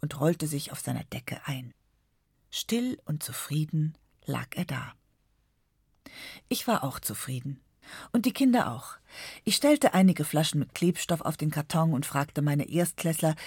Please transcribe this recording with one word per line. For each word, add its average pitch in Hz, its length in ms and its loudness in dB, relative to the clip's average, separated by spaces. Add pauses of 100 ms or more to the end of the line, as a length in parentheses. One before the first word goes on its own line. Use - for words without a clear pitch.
und 151 180 -6
rollte 160 280 0
sich 147 240 -6
auf - 80 -10
seiner 123 260 -6
Decke - 400 -10
ein. 127 260 -8 (760)
Still 240 560 -2
und 151 180 -4
zufrieden 156 720 -2 (280)
lag 123 300 -4
er 180 100 -4
da. 127 280 -8 (1600)
Ich - 180 -4
war 226 160 2
auch 131 160 -4
zufrieden. 131 640 -8 (500)
Und 240 160 0
die 254 60 2
Kinder 254 380 4
auch. - 260 -12 (480)
Ich 220 100 2
stellte 285 400 6
einige 185 280 6
Flaschen 151 360 2
mit - 160 -4
Klebstoff 170 460 0
auf - 160 -2
den 151 120 -2
Karton 160 440 2
und 139 120 0
fragte 147 380 -2
meine 147 260 0
Erstklässler, 165 640 0 (140)